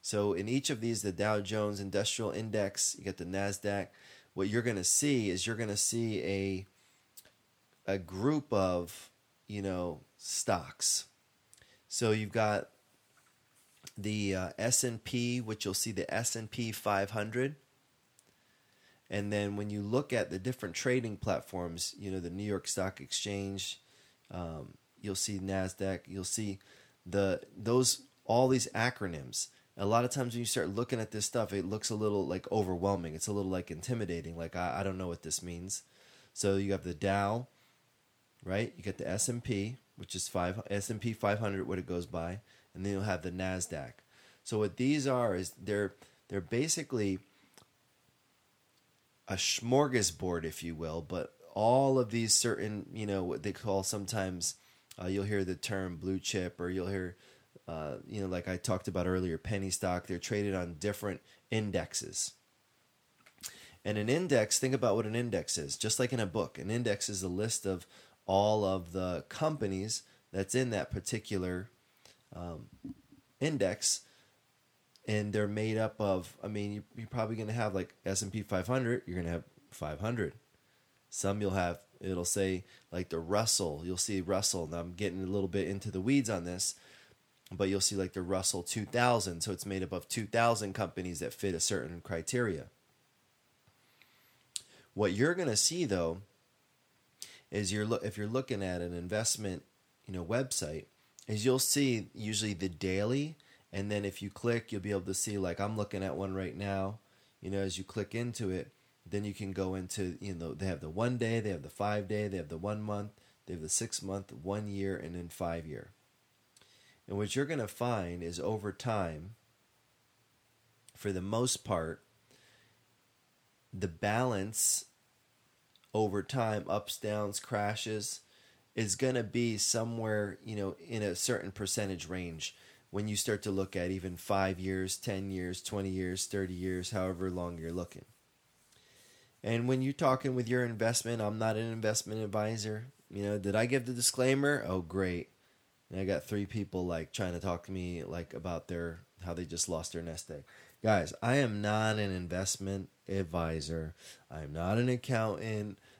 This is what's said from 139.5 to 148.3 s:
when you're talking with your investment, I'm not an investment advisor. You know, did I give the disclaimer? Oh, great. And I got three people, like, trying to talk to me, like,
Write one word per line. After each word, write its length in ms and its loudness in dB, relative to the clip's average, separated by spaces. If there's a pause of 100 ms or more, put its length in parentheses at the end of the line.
when 120 4
you're 120 2
talking 420 2
with 140 0
your 160 2
investment, 580 0
I'm 160 0
not 160 2
an 160 0
investment 500 0
advisor. 640 -2 (220)
You 140 -4
know, 160 2
did 160 0
I 120 6
give 200 2
the 60 -4
disclaimer? 760 4
Oh, 120 2
great. 480 0 (600)
And 120 -6
I 40 -2
got 200 0
three 220 -2
people, 380 -2
like, 280 -2
trying 220 -2
to 60 -4
talk 260 -2
to 60 -8
me, 300 -4
like, 320 -6